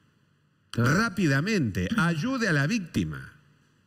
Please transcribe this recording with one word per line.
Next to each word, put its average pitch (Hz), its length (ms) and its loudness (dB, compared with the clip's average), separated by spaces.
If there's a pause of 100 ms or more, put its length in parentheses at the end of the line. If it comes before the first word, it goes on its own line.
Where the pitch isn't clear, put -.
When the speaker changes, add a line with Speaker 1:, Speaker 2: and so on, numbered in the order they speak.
(720)
Speaker 1:
Claro. 120 280 2
Speaker 2:
Rápidamente, 165 960 0
ayude 175 520 0
a 170 40 2
la 143 140 2
víctima. 101 680 -4 (540)